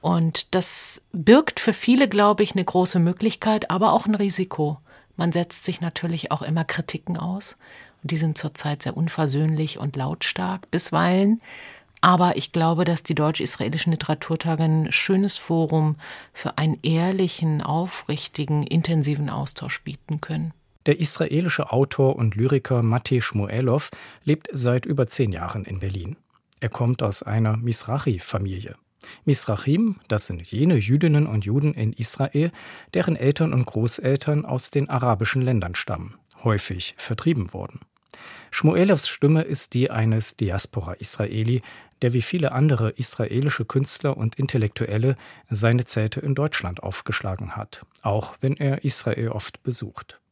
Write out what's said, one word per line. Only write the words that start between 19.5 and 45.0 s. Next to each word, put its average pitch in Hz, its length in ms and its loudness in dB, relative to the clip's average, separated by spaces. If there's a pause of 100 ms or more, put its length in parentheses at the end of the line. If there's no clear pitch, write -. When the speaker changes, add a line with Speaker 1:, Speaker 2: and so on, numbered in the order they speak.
Speaker 1:
bieten 151 360 -8
können. 156 320 -6 (360)
Speaker 2:
Der 147 120 4
israelische 156 720 2
Autor 135 440 2
und 110 200 0
Lyriker 127 460 2
Matti 117 400 0
Shmuelov 113 720 0 (320)
lebt 151 280 -2
seit 123 360 0
über 139 180 2
zehn 110 260 2
Jahren 90 320 -6
in 98 140 -8
Berlin. 95 400 -6 (420)
Er 117 100 -2
kommt 120 340 -2
aus 104 180 4
einer 107 340 0
Mizrachi-Familie. 110 1200 -2 (480)
Mizrachim, 156 720 2 (100)
das 104 180 4
sind 87 160 -2
jene 139 360 2
Jüdinnen 147 500 4
und 107 180 -2
Juden 139 300 0
in 110 180 -2
Israel, 143 580 0 (440)
deren 170 200 2
Eltern 143 380 2
und 127 120 2
Großeltern 139 760 0
aus - 280 -2
den 139 180 0
arabischen 123 540 0
Ländern 101 320 0
stammen, - 400 -8 (280)
häufig 98 540 -2
vertrieben 113 560 -4
wurden. - 280 -12 (720)
Shmuelovs 175 560 4
Stimme 156 360 2
ist 151 300 0
die 127 160 2
eines 113 460 2
Diaspora-Israeli, 107 1300 -2 (400)
der 120 120 2
wie 123 80 2
viele 160 300 -2
andere 123 380 2
israelische 123 760 -2
Künstler - 520 0
und 113 180 -4
Intellektuelle 117 800 -2 (340)